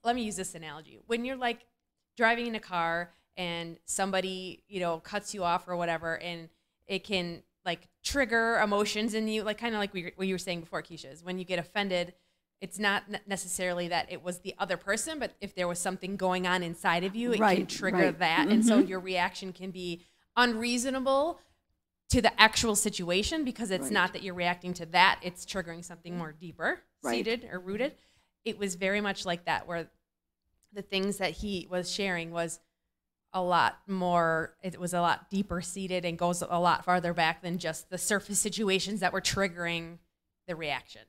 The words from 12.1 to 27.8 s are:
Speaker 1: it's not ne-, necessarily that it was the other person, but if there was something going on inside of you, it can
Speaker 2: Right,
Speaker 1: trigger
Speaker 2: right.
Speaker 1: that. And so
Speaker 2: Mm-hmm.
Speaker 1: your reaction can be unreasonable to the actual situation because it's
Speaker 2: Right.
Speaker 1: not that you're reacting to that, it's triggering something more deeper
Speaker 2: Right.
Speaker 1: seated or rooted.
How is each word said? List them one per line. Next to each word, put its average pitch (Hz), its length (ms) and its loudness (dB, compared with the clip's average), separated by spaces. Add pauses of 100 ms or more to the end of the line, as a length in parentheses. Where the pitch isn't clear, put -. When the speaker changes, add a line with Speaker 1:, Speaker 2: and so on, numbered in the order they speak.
Speaker 1:
it's - 180 -12
not 202 320 0
ne-, 208 160 -6
necessarily 180 640 -2
that 175 240 -2
it 180 100 -10
was 180 180 -6
the - 180 -10
other 190 180 -2
person, 226 420 -4
but 240 220 -6
if 196 140 -10
there 180 120 -2
was 175 120 -2
something 190 380 -4
going 185 300 0
on 180 160 2
inside 170 400 0
of 196 140 -2
you, 240 160 0
it 220 40 2
can 208 60 4
Speaker 2:
Right, 190 260 6
Speaker 1:
trigger 185 280 -2
Speaker 2:
right. 180 240 4
Speaker 1:
that. 170 280 4
And 220 160 6
so 226 140 8
Speaker 2:
Mm-hmm. 370 100 8
Speaker 1:
your 185 120 -6
reaction 185 520 -2
can 180 180 -10
be 175 320 -6 (340)
unreasonable 247 1040 2 (680)
to 254 100 6
the 214 200 4
actual 220 360 6
situation 202 680 0
because 226 260 -6
it's 185 140 0
Speaker 2:
Right. - 80 -2
Speaker 1:
not 185 200 2
that 180 100 -10
you're 185 120 -8
reacting 175 400 -2
to 175 120 -10
that, 175 360 6
it's 180 240 -8
triggering 170 380 -8
something 175 340 -12
more 160 140 -6
deeper 165 480 -4 (220)
Speaker 2:
Right. 247 100 -2
Speaker 1:
seated 233 380 -2
or 180 80 -6
rooted. 208 380 -4 (480)